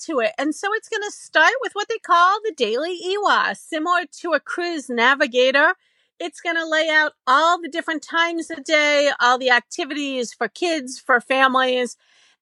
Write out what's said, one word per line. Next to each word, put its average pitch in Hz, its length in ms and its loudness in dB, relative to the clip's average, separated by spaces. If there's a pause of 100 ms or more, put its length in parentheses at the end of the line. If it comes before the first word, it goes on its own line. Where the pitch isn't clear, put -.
to 302 140 -4
it. 220 180 0
And 294 160 -2
so - 200 -6
it's 427 160 -6
gonna 415 220 -6
start - 500 2
with 415 120 -6
what 415 140 -6
they 453 100 -6
call 359 460 2
the 427 120 -4
Daily 277 480 -2
Iwa, 330 540 0
similar 349 440 -2 (180)
to 330 140 -4
a 285 60 2
cruise 339 500 -6
navigator. 262 840 2 (460)
It's 339 220 -10
gonna 330 260 -4
lay 320 220 0
out 311 240 2 (120)
all 320 340 4
the 330 100 -10
different 320 340 -6
times 330 480 -2
of 311 120 -10
day, 294 560 2
all 247 200 4
the 254 120 0
activities 269 840 -2
for 233 140 -6
kids, 294 520 -4
for 247 220 -2
families. 254 720 0 (460)